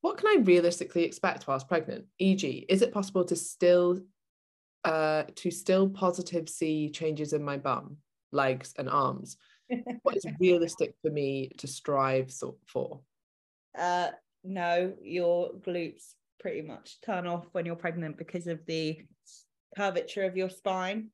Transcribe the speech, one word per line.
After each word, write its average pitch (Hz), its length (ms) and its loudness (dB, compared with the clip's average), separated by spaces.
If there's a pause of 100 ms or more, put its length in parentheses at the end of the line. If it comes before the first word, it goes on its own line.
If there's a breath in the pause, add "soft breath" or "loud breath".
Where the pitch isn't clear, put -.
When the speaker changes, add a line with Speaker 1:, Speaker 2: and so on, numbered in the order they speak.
Speaker 1:
what 370 160 0
can 415 100 2
I 370 140 8
realistically 175 600 4
expect - 460 -2
whilst 135 180 0
pregnant? - 380 -2 (160)
E 190 160 6
G, 156 320 -4
is 190 140 6
it - 100 2
possible 196 320 0
to 175 100 0
still, 175 640 4 (840)
uh, 156 400 2 (100)
to - 160 -4
still 190 380 2
positive 180 600 -2
see 156 420 -2
changes 151 420 -4
in 147 100 0
my 143 140 -4
bum, 139 400 -4 (340)
legs, 131 480 0
and 131 100 -4
arms? 135 500 -2 (640 soft breath)
What - 140 0
is - 80 -2
Speaker 2:
<laughs> 147 140 -8
Speaker 1:
realistic 165 640 4
for 156 80 0
me 139 480 -2
to - 80 -10
strive 131 640 0
so-, - 360 -10
for? 135 340 -6 (760)
Speaker 2:
Uh, 175 340 0 (340)
no, 180 480 0 (100)
your 175 520 0
glutes 175 580 -6 (260)
pretty 160 240 -6
much - 380 -16
turn 180 260 -4
off 170 240 -4
when 170 160 -4
you're 170 80 -4
pregnant 165 420 -6
because 170 300 -10
of 165 200 -8
the 156 340 -4 (760)
curvature 196 460 -2
of 185 140 -2
your 185 120 0
spine 190 640 -4